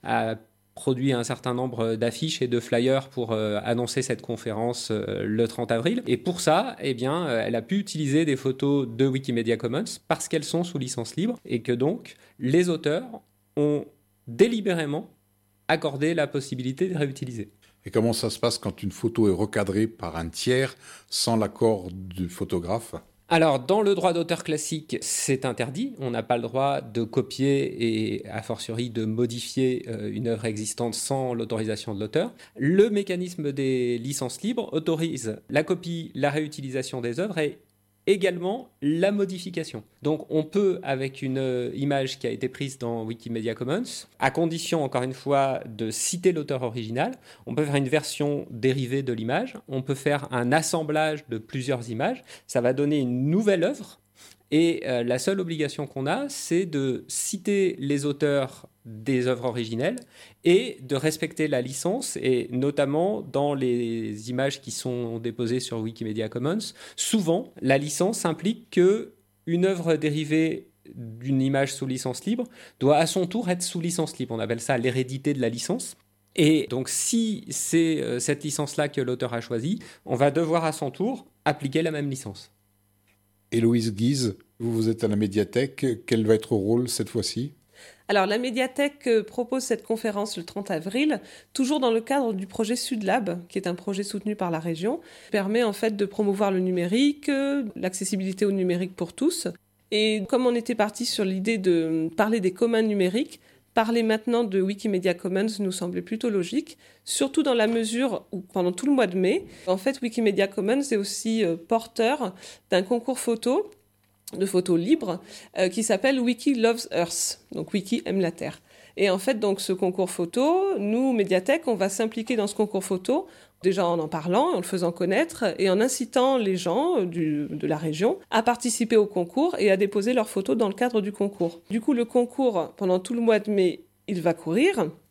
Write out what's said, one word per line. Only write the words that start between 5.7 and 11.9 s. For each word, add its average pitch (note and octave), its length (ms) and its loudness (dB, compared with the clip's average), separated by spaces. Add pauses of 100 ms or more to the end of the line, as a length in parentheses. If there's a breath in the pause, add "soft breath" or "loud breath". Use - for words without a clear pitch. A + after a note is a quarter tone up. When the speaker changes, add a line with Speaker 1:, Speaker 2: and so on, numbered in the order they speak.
Speaker 1:
avril. D#3+ 360 0
Et B2 100 2
pour F3+ 220 -4
ça, F#3 420 2
eh C3+ 140 -2
bien, D3 320 -2
euh, A#2 180 0
elle A2+ 80 -2
a A2+ 80 0
pu F#3 160 -2
utiliser D#3 480 2
des C#3+ 120 2
photos C#3 520 2
de A2+ 160 2
Wikimedia B2 500 0
Commons B2+ 520 -4
parce - 200 -2
qu'elles D#3 160 -2
sont E3 200 -2
sous F3 160 -6
licence B2 360 -6
libre A3+ 300 -2
et A#2+ 160 -2
que A#2+ 120 0
donc C#3 420 -2 (240 soft breath)